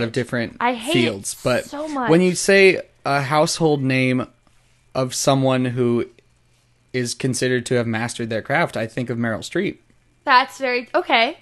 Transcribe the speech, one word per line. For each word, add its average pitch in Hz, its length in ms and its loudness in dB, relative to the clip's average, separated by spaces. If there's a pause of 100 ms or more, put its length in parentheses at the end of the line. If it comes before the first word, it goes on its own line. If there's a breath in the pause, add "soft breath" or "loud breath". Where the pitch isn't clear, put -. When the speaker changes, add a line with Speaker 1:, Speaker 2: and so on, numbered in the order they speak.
Speaker 1:
of 117 60 -2
Speaker 2:
garbage. 113 60 -8
Speaker 1:
different 120 460 -4
Speaker 2:
I 247 140 0
hate 233 180 -6
Speaker 1:
fields, 214 420 0
Speaker 2:
it - 100 -16
Speaker 1:
but 123 220 0
Speaker 2:
so 294 220 -8
much. 269 220 -2
Speaker 1:
when 165 120 6
you 180 120 2
say 190 460 4 (240)
a 139 180 0
household 151 600 2
name 131 440 0 (680)
of 131 200 -2
someone 131 520 2
who 120 400 0 (880)
is 123 200 -4
considered 127 520 -2
to - 80 -2
have 120 120 0
mastered 113 440 -4
their 110 120 -4
craft, 156 340 -2
I 113 100 -2
think 120 240 -6
of 117 80 -2
Meryl 113 220 -2
Streep. - 380 -4 (460)
Speaker 2:
That's 262 340 2
very, 247 360 -4
okay. 254 480 2